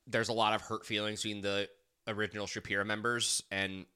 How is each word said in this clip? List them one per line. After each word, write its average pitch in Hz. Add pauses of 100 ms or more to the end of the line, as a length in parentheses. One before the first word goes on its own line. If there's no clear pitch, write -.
there's 113
a 117
lot 110
of 104
hurt -
feelings 107
between 104
the 98 (380)
original 104
Shapira 101
members 113
and 95 (100)